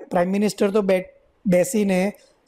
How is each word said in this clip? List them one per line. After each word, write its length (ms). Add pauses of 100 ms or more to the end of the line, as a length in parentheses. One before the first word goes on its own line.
(120)
પ્રાઇમ 200
મિનિસ્ટર 400
તો 100
બે-, 220 (440)
બેસીને 680 (340)